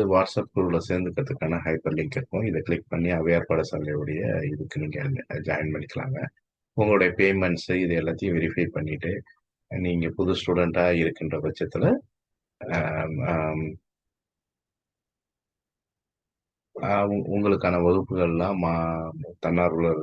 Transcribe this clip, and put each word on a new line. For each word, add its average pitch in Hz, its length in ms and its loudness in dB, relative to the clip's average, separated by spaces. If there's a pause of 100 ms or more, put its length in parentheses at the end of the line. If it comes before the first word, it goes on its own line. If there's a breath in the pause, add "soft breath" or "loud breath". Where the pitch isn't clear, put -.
WhatsApp 95 440 2
குழுல 90 280 2
சேர்ந்துக்கிறதுக்கான 87 800 -2
ஹைப்பர் 80 360 -2
லிங்க் 80 200 -2
இருக்கும். 110 260 -4
இதை 92 200 0
கிளிக் - 280 -2
பண்ணி 85 220 0
அவ்வையார் 82 380 2
பாடசாலையுடைய 76 720 -2 (220)
இதுக்கு 76 360 -6
நீங்க 151 200 -6 (440)
ஜாயின் 78 280 -2
பண்ணிக்கலாங்க. 98 480 -6 (580)
உங்களுடைய 101 400 4
பேமெண்ட்ஸ் 95 560 2
இது 90 220 2
எல்லாத்தையும் 85 400 0
வெரிஃபை 82 320 0
பண்ணிட்டு, 78 440 -4 (600 soft breath)
நீங்க 87 380 0
புது 92 240 0
ஸ்டூடெண்டா 87 600 2
இருக்கின்ற 80 440 0
பட்சத்துல, 78 460 -2 (760)
ஆம், 80 680 -4
ஆம், 78 360 0 (3000)
ஆ, - 140 -4 (180)
உ-, 101 220 0
உங்களுக்கான 92 500 2
வகுப்புகள்லாம் 90 800 2
மா-, 82 520 -2 (300)
தன்னார்வலர் 82 640 2